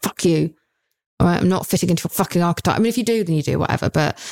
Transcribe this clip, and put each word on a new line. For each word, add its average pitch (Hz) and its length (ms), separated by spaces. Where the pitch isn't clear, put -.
"Fuck - 200
you. 160 300
All 180 80
right, 175 140
I'm 180 80
not 185 160
fitting 180 240
into 170 140
your - 80
fucking 175 320
archetype." 170 320
I - 40
mean, 226 100
if 233 80
you 247 60
do, 220 200
then 165 120
you 151 60
do, - 160
whatever. - 320
But 151 300